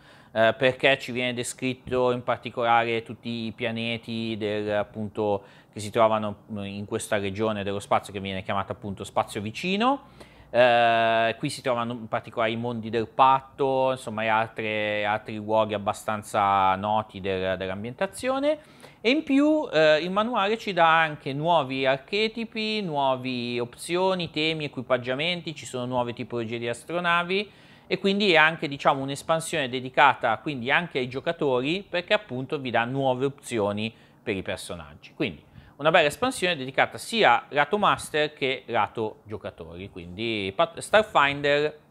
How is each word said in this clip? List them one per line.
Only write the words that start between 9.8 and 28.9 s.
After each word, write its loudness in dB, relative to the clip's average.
Eh, 4
qui -4
si -10
trovano -2
in -10
particolare -2
i -2
mondi -6
del 0
patto, 2
insomma, -6
e 0
altre, 0
altri -4
luoghi 0
abbastanza 0
noti -4
del, -2
dell'ambientazione. -4
E 2
in 2
più, 2
eh, 6
il -4
manuale 0
ci -6
dà 6
anche -2
nuovi 0
archetipi, -2
nuove -2
opzioni, -2
temi, -2
equipaggiamenti, -4
ci -14
sono -6
nuove -2
tipologie -6
di -6
astronavi -2
e -2
quindi 2
è 6
anche, 4
diciamo, 0